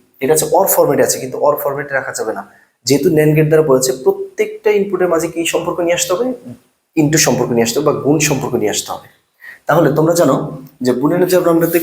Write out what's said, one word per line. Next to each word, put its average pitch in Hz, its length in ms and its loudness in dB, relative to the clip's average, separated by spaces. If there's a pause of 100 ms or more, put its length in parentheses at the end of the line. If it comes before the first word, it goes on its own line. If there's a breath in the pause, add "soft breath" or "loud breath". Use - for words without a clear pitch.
(200)
এটা 139 120 2
হচ্ছে 156 140 0
or 185 200 2
ফরম্যাটে 147 360 2
আছে, - 160 0
কিন্তু 131 200 -8
or 147 180 2
ফরম্যাটে 143 380 -6
রাখা 131 180 -4
যাবে 110 200 -6
না। 98 160 -12 (360 soft breath)
যেহেতু 143 260 2
ন্যান্ড 151 260 4
গেট 156 100 4
দ্বারা 156 160 4
বলেছে 131 300 2
প্রত্যেকটা - 800 -4
ইনপুটের 180 380 0
মাঝে 165 200 0
কি 165 160 -6
সম্পর্ক 170 360 -4
নিয়ে 170 140 0
আসতে 180 200 -2
হবে? 240 100 -2 (760)
into 151 180 2
সম্পর্ক 120 320 0
নিয়ে 117 120 2
আসতে 117 180 -2
হবে 147 120 2
বা 120 80 -4
গুণ 139 180 2
সম্পর্ক 123 360 -2
নিয়ে 107 160 0
আসতে - 220 -6
হবে। - 160 -14 (580 loud breath)
তাহলে 151 260 2
তোমরা 160 220 2
জানো 156 440 0 (240)
যে 123 100 2
বুলিয়ান 175 300 0
অ্যালজেব্রা 180 280 2
আমরা 165 160 2 (160)